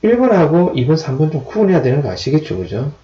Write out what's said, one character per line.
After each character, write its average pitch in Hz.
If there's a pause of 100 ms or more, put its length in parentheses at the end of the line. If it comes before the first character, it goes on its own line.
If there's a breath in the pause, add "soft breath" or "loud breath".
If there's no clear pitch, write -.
일 233
번하고 180
이 123
번, 156
삼 135
번 156
좀 147
구분해야 190
되는 131
거 117
아시겠죠? 135
그죠? 101 (120)